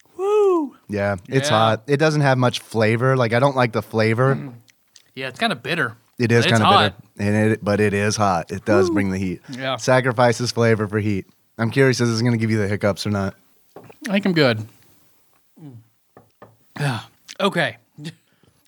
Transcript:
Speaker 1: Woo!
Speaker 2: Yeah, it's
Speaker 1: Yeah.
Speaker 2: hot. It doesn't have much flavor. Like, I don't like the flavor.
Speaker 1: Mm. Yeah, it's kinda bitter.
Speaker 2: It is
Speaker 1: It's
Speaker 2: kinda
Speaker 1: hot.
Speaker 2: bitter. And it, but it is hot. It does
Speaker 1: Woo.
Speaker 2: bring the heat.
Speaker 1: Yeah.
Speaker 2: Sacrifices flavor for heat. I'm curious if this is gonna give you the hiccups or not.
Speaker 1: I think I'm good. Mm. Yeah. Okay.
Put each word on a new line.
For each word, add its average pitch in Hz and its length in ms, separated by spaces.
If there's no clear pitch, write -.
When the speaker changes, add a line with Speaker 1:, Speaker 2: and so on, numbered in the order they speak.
Speaker 1:
Woo! 381 600
Speaker 2:
Yeah, - 280
it's 135 220
Speaker 1:
Yeah. 113 80
Speaker 2:
hot. 110 280
It 143 120
doesn't 151 240
have 135 160
much 123 220
flavor. 117 560
Like, 117 160
I 117 60
don't 135 180
like 123 160
the 113 100
flavor. 113 520
Speaker 1:
Mm. 139 200
Yeah, 131 140
it's 117 100
kinda 220 180
bitter. 131 400
Speaker 2:
It 117 140
is 120 140
Speaker 1:
It's 180 60
Speaker 2:
kinda 110 140
Speaker 1:
hot. 101 280
Speaker 2:
bitter. 101 140
And 107 220
it, 107 120
but 101 160
it 104 120
is 101 240
hot. 95 340
It 98 140
does 98 240
Speaker 1:
Woo. - 60
Speaker 2:
bring 101 160
the 95 80
heat. 90 220
Speaker 1:
Yeah. 131 260
Speaker 2:
Sacrifices 123 760
flavor 113 360
for 104 100
heat. 101 280
I'm 113 120
curious 131 300
if 120 60
this 117 80
is 113 80
gonna 120 160
give 110 120
you 110 80
the 101 100
hiccups 101 380
or 107 40
not. 98 240
Speaker 1:
I 202 40
think 202 140
I'm 190 60
good. 120 340
Mm. 139 120
Yeah. 131 220
Okay. 170 360